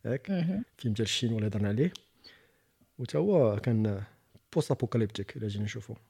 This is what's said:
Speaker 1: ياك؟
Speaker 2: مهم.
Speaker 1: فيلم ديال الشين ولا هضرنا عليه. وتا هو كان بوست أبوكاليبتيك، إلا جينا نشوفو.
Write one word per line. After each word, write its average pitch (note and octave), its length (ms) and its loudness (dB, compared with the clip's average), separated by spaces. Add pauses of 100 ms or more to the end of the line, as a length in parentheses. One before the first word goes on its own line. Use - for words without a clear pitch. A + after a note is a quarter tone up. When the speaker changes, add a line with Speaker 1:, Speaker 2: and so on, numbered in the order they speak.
Speaker 1:
ياك؟ C3 240 -2
Speaker 2:
مهم. F#3+ 360 0 (120)
Speaker 1:
فيلم A2+ 160 0
ديال G#2+ 140 0
الشين A#2 260 0
ولا G#2+ 140 0
هضرنا G2+ 200 0
عليه. B2 260 2 (1040)
وتا C#3 220 -4
هو D3 400 4
كان G#2+ 420 2 (520)
بوست D3+ 180 0
أبوكاليبتيك، A2+ 680 -2
إلا A2 100 -6
جينا G#2 160 -4
نشوفو. G#2 300 -8 (160)